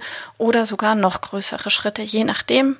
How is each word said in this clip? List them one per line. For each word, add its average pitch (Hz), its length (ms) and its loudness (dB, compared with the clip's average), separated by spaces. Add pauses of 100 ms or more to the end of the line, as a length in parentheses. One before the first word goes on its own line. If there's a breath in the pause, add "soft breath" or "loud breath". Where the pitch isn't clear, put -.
(380 loud breath)
oder 226 280 2
sogar 214 300 0
noch 190 240 2
größere - 500 -4
Schritte, 208 320 0
je 214 220 0
nachdem. 269 560 2